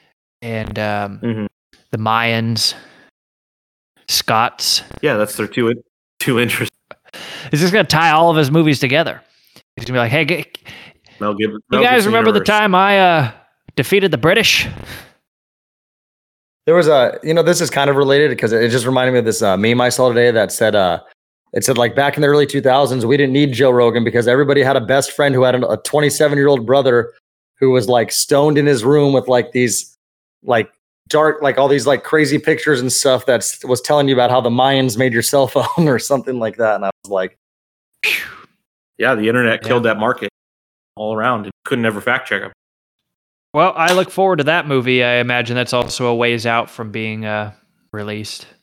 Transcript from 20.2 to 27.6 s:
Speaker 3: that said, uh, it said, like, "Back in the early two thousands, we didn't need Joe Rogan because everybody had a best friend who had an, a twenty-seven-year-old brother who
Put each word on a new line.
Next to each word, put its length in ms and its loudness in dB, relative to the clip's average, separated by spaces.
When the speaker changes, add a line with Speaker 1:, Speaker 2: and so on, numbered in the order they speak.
Speaker 3:
that 200 0
said, 240 0
uh, 240 2
it 100 -2
said, 140 0
like, 180 0
"Back 200 0
in 60 -2
the 60 2
early 200 4
two 140 -4
thousands, 440 2
we 120 2
didn't 160 0
need 200 2
Joe 180 2
Rogan 320 2
because 240 0
everybody 360 2
had 120 2
a 60 0
best 300 -2
friend 240 0
who 80 2
had 120 2
an, 100 -2
a 120 -2
twenty-seven-year-old 880 0
brother 480 2
who 120 2